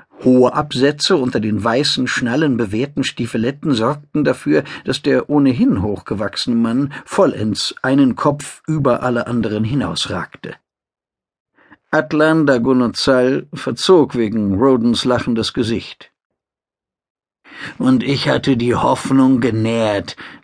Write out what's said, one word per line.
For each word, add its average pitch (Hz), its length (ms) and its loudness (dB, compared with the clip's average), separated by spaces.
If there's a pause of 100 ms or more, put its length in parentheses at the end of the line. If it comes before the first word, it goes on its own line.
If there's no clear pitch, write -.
(240)
Hohe 127 300 6
Absätze 147 640 0
unter 127 240 -2
den 107 200 -2
weißen, 123 460 0
schnallenbewehrten 123 960 -2
Stiefeletten 127 720 -4
sorgten 143 500 -2
dafür, 143 400 0 (220)
dass - 160 -4
der 135 280 0
ohnehin 143 520 2
hochgewachsene 104 760 -4
Mann 117 380 0 (120)
vollends 107 760 -2
einen 131 340 2
Kopf - 520 -4
über 139 340 0
alle 120 260 -2
anderen 107 360 -2
hinausragte. 90 920 -6 (1400)
Atlan 156 540 2
Dagonozal 127 1080 2
verzog 147 640 2
wegen 107 400 0
Rodens 120 500 2
lachendes 120 480 0
Gesicht. 113 580 -6 (1700)
„Und 127 260 2
ich 139 260 -2
hatte 131 260 0
die 120 200 0
Hoffnung 131 680 2
genährt, 110 720 -2 (280)